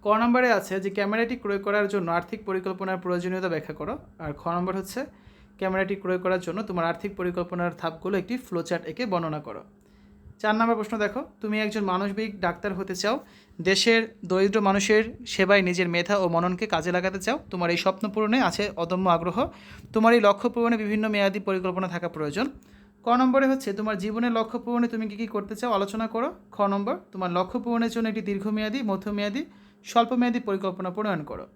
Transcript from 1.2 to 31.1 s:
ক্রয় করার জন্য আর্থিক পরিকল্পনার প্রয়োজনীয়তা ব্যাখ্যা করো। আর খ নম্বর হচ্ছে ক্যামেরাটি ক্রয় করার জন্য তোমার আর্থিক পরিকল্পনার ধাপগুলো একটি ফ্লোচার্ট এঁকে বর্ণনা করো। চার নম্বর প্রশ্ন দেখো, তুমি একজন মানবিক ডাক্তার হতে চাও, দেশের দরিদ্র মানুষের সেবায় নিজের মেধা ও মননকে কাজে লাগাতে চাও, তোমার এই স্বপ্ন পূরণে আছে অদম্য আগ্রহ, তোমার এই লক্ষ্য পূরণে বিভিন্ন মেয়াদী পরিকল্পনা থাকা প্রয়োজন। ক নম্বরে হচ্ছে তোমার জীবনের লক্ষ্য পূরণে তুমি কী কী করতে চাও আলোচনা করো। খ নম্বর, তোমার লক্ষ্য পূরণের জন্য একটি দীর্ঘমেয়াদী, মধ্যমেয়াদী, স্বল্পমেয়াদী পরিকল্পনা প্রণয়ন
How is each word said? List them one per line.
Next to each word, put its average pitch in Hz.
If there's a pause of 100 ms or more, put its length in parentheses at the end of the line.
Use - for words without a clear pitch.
ক্রয় 202
করার 202
জন্য 180 (120)
আর্থিক 185 (100)
পরিকল্পনার 190
প্রয়োজনীয়তা 180
ব্যাখ্যা 151
করো। 170 (300)
আর 151 (100)
খ - (120)
নম্বর 185
হচ্ছে 208 (580)
ক্যামেরাটি 190
ক্রয় 180
করার 185
জন্য 170 (100)
তোমার 175
আর্থিক 190
পরিকল্পনার 175 (100)
ধাপগুলো 170
একটি 226 (120)
ফ্লোচার্ট 170
এঁকে 240
বর্ণনা 160
করো। 104 (800)
চার 214
নম্বর 226
প্রশ্ন 214 (100)
দেখো, 208 (200)
তুমি 214 (100)
একজন 214
মানবিক 202 (140)
ডাক্তার 175
হতে 190
চাও, 214 (540)
দেশের 226 (300)
দরিদ্র 196
মানুষের 202 (300)
সেবায় 196
নিজের 180
মেধা 175
ও - (100)
মননকে 180
কাজে 165
লাগাতে 185
চাও, 254 (140)
তোমার 175
এই 175
স্বপ্ন 190 (100)
পূরণে 214 (120)
আছে 202 (200)
অদম্য 185
আগ্রহ, 170 (580)
তোমার 220
এই 226
লক্ষ্য 202
পূরণে 233
বিভিন্ন 214
মেয়াদী 202
পরিকল্পনা 185
থাকা 175
প্রয়োজন। 156 (580)
ক - (140)
নম্বরে 262
হচ্ছে 262 (100)
তোমার 214
জীবনের 226
লক্ষ্য 226
পূরণে 240
তুমি 226
কী 208
কী 220
করতে 202
চাও 247
আলোচনা 202
করো। 240 (260)
খ - (160)
নম্বর, 202 (180)
তোমার 185
লক্ষ্য 185
পূরণের 233
জন্য 226
একটি 214
দীর্ঘমেয়াদী, 214 (120)
মধ্যমেয়াদী, 208 (500)
স্বল্পমেয়াদী 240
পরিকল্পনা 190
প্রণয়ন 196